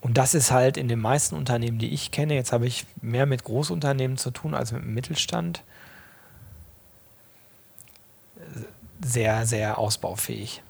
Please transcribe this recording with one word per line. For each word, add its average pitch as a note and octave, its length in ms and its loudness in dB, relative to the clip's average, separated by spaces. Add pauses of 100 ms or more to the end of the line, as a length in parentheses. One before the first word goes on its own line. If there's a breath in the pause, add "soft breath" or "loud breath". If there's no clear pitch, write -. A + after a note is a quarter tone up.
und A#2+ 180 2
das B2+ 160 4
ist D3 160 4
halt C3 260 6
in C#3 120 -2
den A#2 120 2
meisten C#3 360 2
Unternehmen, A#2 420 0
die A2 160 -2
ich - 160 -4
kenne, D3+ 240 0
jetzt B2+ 180 0
habe A#2+ 140 2
ich B2 200 -4 (140)
mehr A#2+ 260 2
mit C3 180 0
Großunternehmen C#3 720 0
zu B2+ 160 -4
tun D3+ 220 -6
als B2 180 -2
mit A#2 100 -6
dem A2 120 -6
Mittelstand, E3 680 -4 (3500 loud breath)
sehr, A2+ 420 2
sehr G#2+ 320 0
ausbaufähig. A2 920 -4